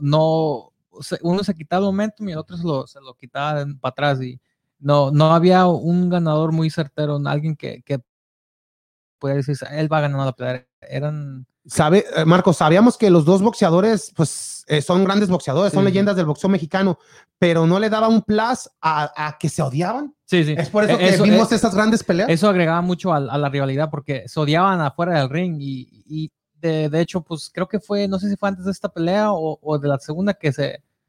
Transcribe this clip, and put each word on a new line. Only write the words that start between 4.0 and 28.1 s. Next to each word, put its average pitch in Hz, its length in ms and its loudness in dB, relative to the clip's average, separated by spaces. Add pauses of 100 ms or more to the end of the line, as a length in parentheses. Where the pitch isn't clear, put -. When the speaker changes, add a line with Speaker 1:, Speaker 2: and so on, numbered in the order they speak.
Speaker 1:
y 127 160 -12 (440)
no, 143 280 2
no 151 240 6
había 180 320 6
un 175 420 0
ganador 160 440 0
muy 160 180 0
certero, 147 560 -4
alguien 147 280 -4
que, - 300 -12
que 139 160 -6 (1160)
pudiera 139 200 -2
decir, 139 180 -2 (140)
"Él 151 220 -2
va 156 80 2
ganando 139 240 -2
la 135 80 -2
pelea". 127 340 -8 (140)
Eran 139 680 -8 (200)
Speaker 2:
Sabe, 165 400 4 (100)
eh, 160 80 0
Marcos, 175 320 6
sabíamos 185 400 6
que 208 140 4
los 165 160 6
dos 185 160 4
boxeadores, 202 760 2
pues, - 500 -4
eh, 151 140 0
son 180 240 2
grandes 196 240 2
boxeadores, 175 460 0
son 196 80 4
Speaker 1:
Sí, 196 60 4
sí. 185 40 2
Speaker 2:
leyendas 196 240 2
del 180 80 0
boxeo 151 240 -2
mexicano, 190 500 0 (400)
pero 165 280 2
no 175 120 4
le 214 120 0
daba 220 180 0
un 226 140 4
plus 220 480 -2 (100)
a, 151 340 -2
a 151 240 -8
que 151 120 -2
se - 100 -8
odiaban. 180 540 -4 (100)
Speaker 1:
Sí, 175 180 2
sí. 151 140 0
Speaker 2:
Es 160 140 -4
por 208 140 2
eso 180 100 2
Speaker 1:
Eh, - 40 0
Speaker 2:
que 185 120 4
Speaker 1:
eso, 190 140 2
Speaker 2:
vimos 214 280 4
Speaker 1:
eh, 233 40 2
Speaker 2:
esas 202 180 0
grandes 214 280 2
peleas. 185 280 0
Speaker 1:
eso 165 180 2
agregaba 175 320 2
mucho 180 320 -2
a, 156 60 0
a 135 200 -4
la 143 120 -2
rivalidad 139 400 -2
porque 139 360 -8
se 160 140 -8
odiaban 170 400 2
afuera 170 400 -2
del 131 80 -2
ring 165 320 -4
y, 135 260 -10 (200)
y 156 260 -10 (220)
de, 156 340 -2
de 156 140 0
hecho, 175 180 -4
pues, 160 320 -12
creo 170 160 -6
que 214 100 -4
fue, 202 300 -4
no 190 100 -4